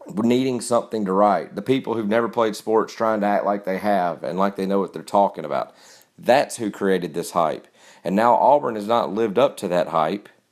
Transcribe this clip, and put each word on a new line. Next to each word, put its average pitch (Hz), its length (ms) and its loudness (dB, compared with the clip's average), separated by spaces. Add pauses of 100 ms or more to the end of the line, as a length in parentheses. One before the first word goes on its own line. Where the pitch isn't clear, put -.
(160)
needing 120 440 2
something 113 460 -2
to 92 80 -2
write, 98 420 2
the 98 60 -8
people 127 320 0
who've 113 140 -2
never 117 200 2
played 110 280 0
sports 110 380 0
trying 110 280 -2
to 101 60 0
act 101 180 0
like 101 180 -2
they 92 140 -4
have 90 460 0
and 71 140 -4
like 98 180 0
they 95 100 -4
know 98 140 0
what 92 140 -4
they're 82 80 -10
talking 98 440 0
about. 67 280 -4 (440)
That's - 400 2
who 110 120 -4
created 92 440 -2
this 80 180 -6
hype. 80 360 0 (360)
And 92 120 -2
now 117 200 4
Auburn 135 400 2
has 104 120 -6
not 107 260 0
lived 110 260 0
up 139 180 2
to 104 120 -8
that 87 180 0
hype 80 420 -2 (220)